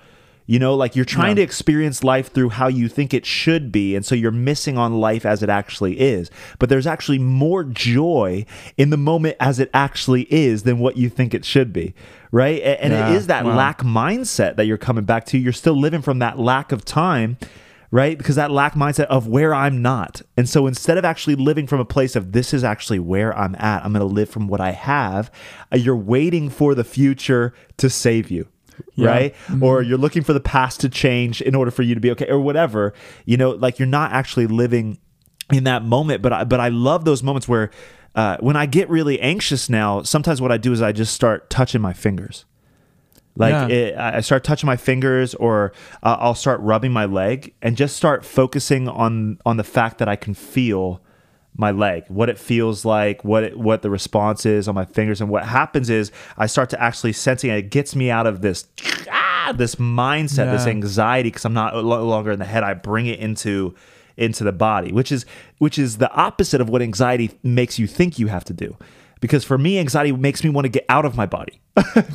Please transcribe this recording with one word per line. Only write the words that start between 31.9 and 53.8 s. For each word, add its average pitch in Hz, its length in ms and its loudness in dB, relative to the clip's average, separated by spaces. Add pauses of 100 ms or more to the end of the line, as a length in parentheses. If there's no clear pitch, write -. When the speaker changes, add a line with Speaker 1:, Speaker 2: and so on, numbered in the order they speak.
Speaker 1:
to 117 60 -2
be 120 120 4
okay 135 160 -4
or 143 120 2
whatever, 135 540 0 (320)
you 117 100 4
know, 131 140 4
like, 120 280 -2
you're 131 80 0
not 143 260 0
actually 127 340 0
living 113 500 0 (560)
in 135 120 2
that 123 200 -2
moment. 127 380 0
But 123 100 2
I, 98 120 0
but 123 160 0
I 120 100 0
love 131 340 0
those 143 180 2
moments 139 240 -4
where, 113 240 0 (440)
uh, 104 260 0
when 143 160 2
I 147 100 2
get 156 240 2
really 156 300 0
anxious 143 500 -2
now, 104 320 0
sometimes 151 380 0
what 127 120 0
I 117 40 4
do 120 160 0
is 117 100 0
I 107 100 2
just 110 220 -2
start - 360 0
touching 127 320 0
my 92 100 -2
fingers. 95 520 -6 (920)
Like, 113 160 4
Speaker 2:
Yeah. 147 160 0
Speaker 1:
it, 117 300 0
I, - 180 -4
I 110 40 0
start 131 240 0
touching 151 220 0
my 131 100 2
fingers, 131 580 0
or, 107 380 2 (300)
uh, 113 180 2
I'll 120 140 2
start 127 260 0
rubbing 107 320 0
my 110 140 0
leg 98 560 -2
and 117 140 0
just 139 200 0
start 147 280 2
focusing 131 640 0
on, 113 580 -2
on 117 100 2
the 107 80 -2
fact 113 340 -2
that 110 100 0
I 101 80 0
can 101 180 -8
feel 95 640 -2 (560)
my 107 140 0
leg, 98 380 0
what 107 220 0
it 104 80 -8
feels 113 460 -2
like, 104 400 0
what 110 200 2
it, 104 140 -8
what 110 240 0